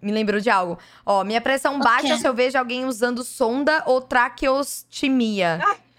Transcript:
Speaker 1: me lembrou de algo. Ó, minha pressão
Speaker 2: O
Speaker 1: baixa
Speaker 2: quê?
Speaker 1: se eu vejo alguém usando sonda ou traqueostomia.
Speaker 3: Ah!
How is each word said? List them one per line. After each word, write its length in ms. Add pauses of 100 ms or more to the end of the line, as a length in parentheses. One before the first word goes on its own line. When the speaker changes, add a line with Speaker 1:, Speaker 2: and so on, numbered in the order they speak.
Speaker 1:
me 120
lembrou 280
de 100
algo. 280 (260)
Ó, 200
minha 160
pressão 360
Speaker 2:
O 20
Speaker 1:
baixa 360
Speaker 2:
quê? 40
Speaker 1:
se 100
eu 60
vejo 240
alguém 260
usando 400
sonda 600
ou 140
traqueostomia. 1600
Speaker 3:
Ah! 140 (220)